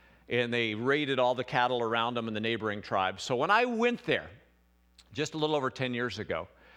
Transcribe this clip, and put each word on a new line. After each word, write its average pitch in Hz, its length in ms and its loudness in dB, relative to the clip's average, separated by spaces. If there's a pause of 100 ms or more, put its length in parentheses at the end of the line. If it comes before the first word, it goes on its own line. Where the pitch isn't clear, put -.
(300)
And 120 200 2
they 117 240 0
raided 135 440 0
all 127 160 4
the 123 100 -4
cattle 123 380 2
around 117 320 0
them 113 140 -2
in 113 40 -4
the 107 80 -2
neighboring 107 400 -2
tribes. 98 420 -2
So 127 140 -2
when 151 140 2
I 233 160 4
went 240 400 0
there, 87 240 0 (840)
just 147 220 -4
a - 20 -6
little 156 180 0
over 131 140 2
ten 127 240 -4
years 120 260 -4
ago, 87 300 -4 (280)